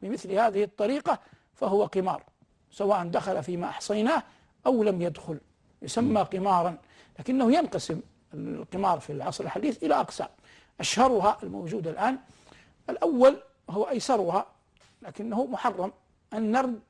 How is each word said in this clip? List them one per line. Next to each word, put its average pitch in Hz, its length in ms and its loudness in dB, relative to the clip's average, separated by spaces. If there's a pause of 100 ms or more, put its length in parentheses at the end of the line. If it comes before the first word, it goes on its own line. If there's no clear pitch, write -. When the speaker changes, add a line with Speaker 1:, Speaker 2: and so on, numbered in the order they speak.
Speaker 1:
بمثل 196 300 -8
هذه 208 320 2
الطريقة، 240 540 -2 (360)
فهو 202 300 2
قمار، 185 380 -2 (480)
سواء 196 340 0
دخل 175 380 -2
فيما 175 260 -6
أحصيناه 220 540 0 (440)
أو 247 160 4
لم 190 200 2
يدخل، 160 380 -6 (420)
يسمى 233 260 0
Speaker 2:
مم. 220 100 2
Speaker 1:
قماراً. 180 580 0 (420)
لكنه 254 360 4
ينقسم 190 460 0 (340)
القمار 170 680 -2
في - 120 -12
العصر 139 320 -8
الحديث 214 400 -4
إلى 302 100 2
أقسام، - 340 -2 (520)
أشهرها 214 640 4
الموجود 185 440 -8
الآن، 214 320 -2 (720)
الأول 294 520 6 (280)
هو 208 180 -2
أيسرها 214 580 0 (560)
لكنه 226 440 -4
محرم، 202 460 -2 (420)
النرد 226 560 0